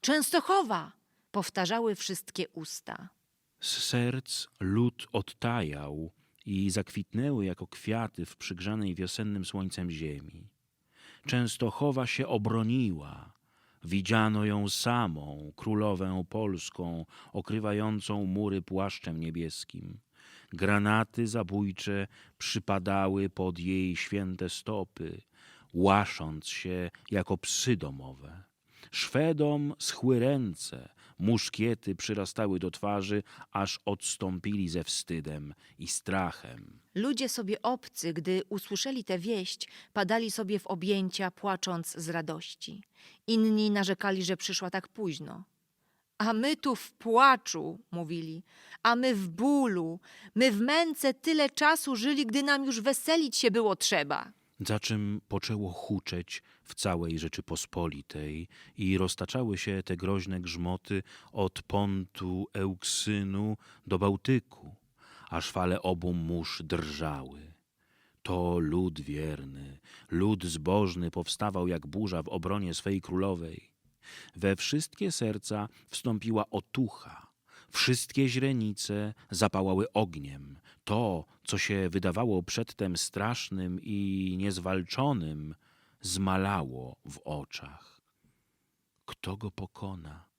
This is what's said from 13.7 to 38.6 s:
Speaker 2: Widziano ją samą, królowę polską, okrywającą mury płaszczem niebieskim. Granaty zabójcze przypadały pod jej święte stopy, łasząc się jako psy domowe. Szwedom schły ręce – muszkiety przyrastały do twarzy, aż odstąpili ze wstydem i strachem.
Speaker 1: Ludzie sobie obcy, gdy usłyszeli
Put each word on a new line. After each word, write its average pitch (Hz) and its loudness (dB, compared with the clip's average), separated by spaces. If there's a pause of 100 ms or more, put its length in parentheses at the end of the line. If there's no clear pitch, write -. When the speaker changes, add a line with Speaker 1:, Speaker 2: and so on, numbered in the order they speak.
Speaker 2:
Widziano 107 2
ją 104 0
samą, 76 -2
królowę 95 0
polską, 87 -4 (280)
okrywającą 107 -2
mury 98 0
płaszczem 92 -4
niebieskim. 85 -6 (500)
Granaty 104 2
zabójcze 101 -2 (300)
przypadały 98 0
pod 92 -2
jej 92 0
święte 92 -4
stopy, 90 -8 (520)
łasząc 87 4
się 90 -4 (200)
jako 98 2
psy - 0
domowe. 69 -10 (480)
Szwedom 147 2
schły 123 4
ręce – 117 0 (300)
muszkiety 110 2
przyrastały 101 -2
do 90 -2
twarzy, 101 0 (280)
aż 98 -2
odstąpili 98 -2
ze 82 -2
wstydem 76 -6 (260)
i 82 -10
strachem. - -4 (160)
Speaker 1:
Ludzie 240 -2
sobie 208 -4
obcy, 220 -2
gdy 180 0
usłyszeli 208 -4